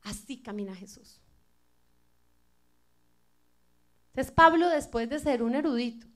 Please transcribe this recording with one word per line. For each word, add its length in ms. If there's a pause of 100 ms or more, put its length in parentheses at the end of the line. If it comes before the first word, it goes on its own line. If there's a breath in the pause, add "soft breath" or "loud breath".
así 380
camina 340
Jesús". 440 (3000)
Entonces 200
Pablo, 380
después 400
de 100
ser 240
un 120
erudito, 600